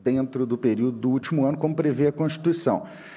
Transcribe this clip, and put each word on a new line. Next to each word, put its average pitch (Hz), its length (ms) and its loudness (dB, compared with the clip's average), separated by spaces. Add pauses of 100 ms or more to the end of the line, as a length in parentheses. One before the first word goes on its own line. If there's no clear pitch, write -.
dentro 131 440 0
do 117 120 -2
período 117 400 0
do 127 120 0
último 135 340 0
ano, 147 120 2
como 156 180 0
prevê 147 340 2
a 143 40 0
Constituição. 160 760 0 (300)